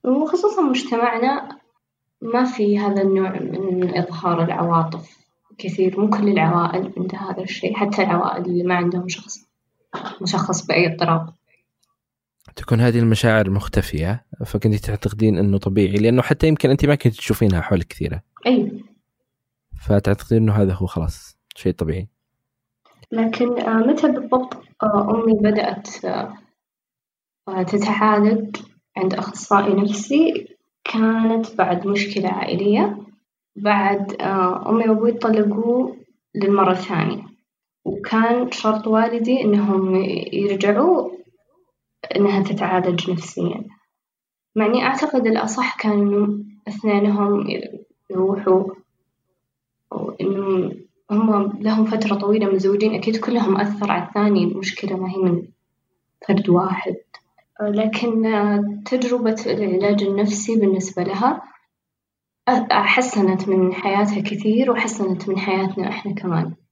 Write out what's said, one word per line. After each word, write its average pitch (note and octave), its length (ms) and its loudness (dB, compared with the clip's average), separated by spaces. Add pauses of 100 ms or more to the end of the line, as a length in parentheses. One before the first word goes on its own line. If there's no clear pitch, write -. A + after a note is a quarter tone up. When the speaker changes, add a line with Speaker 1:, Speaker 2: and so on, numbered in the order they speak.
Speaker 1:
وخصوصًا F4 580 0
مجتمعنا B3 880 0 (720)
ما A#3 220 0
في G#3 360 0
هذا G3 220 0
النوع F#3+ 380 0
من F3+ 580 -4
إظهار E3+ 460 -2
العواطف E3 760 -2 (400)
كثير، F#3+ 420 -2
مو G#3 100 2
كل G#3 200 2
العوائل E3+ 680 0
عندها F#3 340 -8
هذا F#3 120 -8
الشيء، - 320 -6
حتى G3+ 280 -2
العوائل F3+ 420 -2
اللي F3 180 0
ما F3+ 120 2
عندهم F3+ 320 -2
شخص - 400 -14 (760)
مشخص F3+ 440 -2
بأي E3+ 280 2
اضطراب. E3 400 -2 (1200)
Speaker 2:
تكون A#2 260 0
هذه A#2+ 180 4
المشاعر A2 500 4
مختفية، F#2+ 760 -2 (200)
فكنتي G#2 320 0
تعتقدين G#2 600 0
إنه G2 200 2
طبيعي، G2 400 2
لأنه A#2 240 4
حتى - 260 2
يمكن D3+ 220 2
أنت C#3 160 4
ما C#3+ 100 4
كنت A#2+ 180 2
تشوفينها G2 480 0
حولك F2 260 0
كثيرة. - 340 -8 (260)
Speaker 1:
أي. - 360 0 (1000)
Speaker 2:
فتعتقدين G2+ 560 0
إنه A2 160 4
هذا G2 200 4
هو F#2 120 -2
خلاص - 520 -6 (180)
شيء - 180 -2
طبيعي. F#2 340 -4 (1040)
Speaker 1:
لكن، A#3 480 0
آه، A3+ 180 0
متى C#4 340 2
بالضبط، B3+ 460 -2 (260)
آه، G#3 280 0
أمي A3+ 220 2
بدأت، G#3 720 -2
آه، - 320 -6 (1120)
آه، F#3+ 160 -2
تتعالج G#3 920 2 (420)
عند F#3 160 0
أخصائي G3+ 600 0
نفسي؟ A#3 720 0 (360)
كانت A3+ 720 0
بعد F#3 320 0
مشكلة G3+ 420 -2
عائلية، G3+ 680 0 (580)
بعد، G3+ 640 0
آه، F#3+ 480 -2
أمي A3+ 200 2
وأبوي A3 220 4
طلقوا A3 840 0 (400)
للمرة G3 360 2
الثانية، F3+ 520 -2 (600)
وكان A#3 680 0
شرط A3 360 -2
والدي A#3 540 2
إنهم G3+ 540 2 (380)
يرجعوا G#3 760 2 (1080)
إنها G3 280 2
تتعالج F3+ 680 -2
نفسيًا. F3 520 -4 (920)
مع A3 100 2
إني B3 180 2
أعتقد C4 440 0
الأصح A3 500 -2
كان G#3+ 140 0
إنه G3+ 520 2 (240)
اثنينهم G3+ 800 0 (640)
يروحوا، F#3+ 540 2 (1300)
وإنه F#3+ 800 -2 (400)
هم G#3 500 2
لهم A3 240 2
فترة G#3 300 0
طويلة G#3 300 2
متزوجين، G3 500 2
أكيد A3 220 -2
كلهم G#3+ 400 0
أثر G#3 340 -2
على E3+ 160 -2
الثاني، G#3 360 2
المشكلة F#3+ 540 -4
ما F#3 120 -6
هي F#3+ 80 -6
من F3 300 0 (800)
فرد G3+ 220 2
واحد. F3+ 460 2 (640)
لكن، A3 640 0
آه، G#3 600 0
تجربة A#3+ 600 -2
العلاج G3+ 580 0
النفسي G#3 560 0
بالنسبة F#3+ 440 0
لها G3+ 380 -2 (1080)
أ-، A3 240 0
حسنت G3+ 760 0
من F#3 240 2
حياتها G3+ 480 0
كثير، A3+ 500 0
وحسنت G3 580 -2
من F#3+ 80 -2
حياتنا F#3+ 520 -2
إحنا - 240 -8
كمان. E3 420 -4 (160)